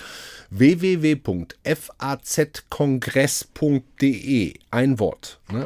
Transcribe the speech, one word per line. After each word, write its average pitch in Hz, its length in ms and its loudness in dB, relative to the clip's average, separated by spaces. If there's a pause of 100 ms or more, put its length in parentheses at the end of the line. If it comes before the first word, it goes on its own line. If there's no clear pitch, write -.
(500)
w 139 320 6
w 180 220 0
w 156 120 4
punkt 90 460 -6
f - 380 -4
a 135 200 -4
z - 520 -4
kongress 139 720 0
punkt - 580 -2
d 139 80 4
e. 117 440 0 (180)
Ein 127 260 2
Wort, - 420 -4 (120)
ne? 120 140 -4